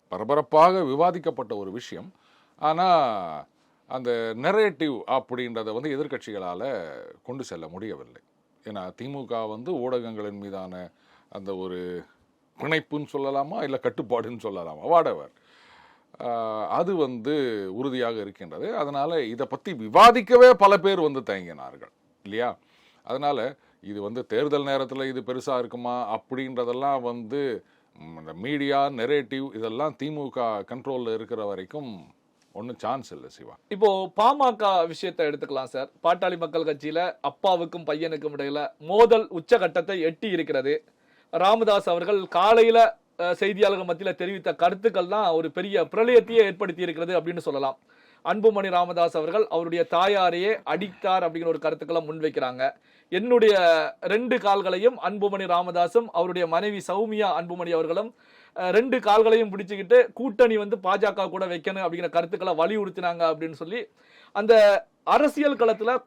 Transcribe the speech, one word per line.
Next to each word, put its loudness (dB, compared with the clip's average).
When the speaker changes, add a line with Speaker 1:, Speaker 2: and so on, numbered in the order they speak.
Speaker 1:
பரபரப்பாக 4
விவாதிக்கப்பட்ட 0
ஒரு -8
விஷயம். -12
ஆனா 0
அந்த -4
நரேட்டிவ் 0
அப்படின்றத -4
வந்து -6
எதிர்க்கட்சிகளால -8
கொண்டு -12
செல்ல -14
முடியவில்லை. -14
ஏன்னா, -12
தி -12
மு -12
க -6
வந்து -8
ஊடகங்களின் -6
மீதான -12
அந்த -10
ஒரு -8
பிணைப்புன்னு -6
சொல்லலாமா, -4
இல்ல -4
கட்டுப்பாடுன்னு -4
சொல்லலாமா, -10
whatever. 2
ஆ, -4
அது -2
வந்து -4
உறுதியாக -4
இருக்கின்றது. -10
அதனால -2
இதை -6
பத்தி -10
விவாதிக்கவே 8
பல 8
பேர் 2
வந்து 0
தயங்கினார்கள், -10
இல்லையா? -4
அதனால -4
இது -10
வந்து -8
தேர்தல் 0
நேரத்துல -4
இது -8
பெருசா -4
இருக்குமா -6
அப்படின்றதெல்லாம் -4
வந்து, -6
ம், -18
இந்த -14
மீடியா, -2
நரேட்டிவ் -4
இதெல்லாம் -6
தி -8
மு -8
க -4
கண்ட்ரோல்ல -6
இருக்கிற -8
வரைக்கும் -12
ஒண்ணும் -14
சான்ஸ் -6
இல்ல, -18
சிவா. -20
Speaker 2:
இப்போ 2
பாமக 4
விஷயத்தை -4
எடுத்துக்கலாம் -6
சார். -8
பாட்டாளி 2
மக்கள் -4
கட்சியில -4
அப்பாவுக்கும் -2
பையனுக்கும் -6
இடையில -6
மோதல் 6
உச்சகட்டத்தை 0
எட்டி -2
இருக்கிறது. -2
ராமதாஸ் 2
அவர்கள் 0
காலையில, 6
அ, 0
செய்தியாளர்கள் 0
மத்தியில -4
தெரிவித்த -6
கருத்துக்கள் 0
தான் 0
ஒரு 0
பெரிய -2
பிரளயத்தையே 6
ஏற்படுத்தி -4
இருக்கிறது -2
அப்படின்னு -4
சொல்லலாம். -4
அன்புமணி 2
ராமதாஸ் 0
அவர்கள் 0
அவருடைய -2
தாயாரையே 2
அடித்தார் -2
அப்படிங்கிற -6
ஒரு 0
கருத்துக்களை -4
முன்வைக்கிறாங்க. -4
"என்னுடைய 4
ரெண்டு 0
கால்களையும் 2
அன்புமணி -4
ராமதாஸும் 0
அவருடைய -2
மனைவி -2
சௌமியா -2
அன்புமணி -8
அவர்களும், -2
அ, -2
ரெண்டு 2
கால்களையும் 4
பிடிச்சுக்கிட்டு 2
கூட்டணி 2
வந்து -4
பா 0
ஜ 0
க -4
கூட -6
வைக்கணும் -4
அப்படிங்கிற -4
கருத்துக்களை -2
வலியுறுத்தினாங்க" -2
அப்படின்னு 0
சொல்லி, -10
அந்த 6
அரசியல் 2
களத்துல 2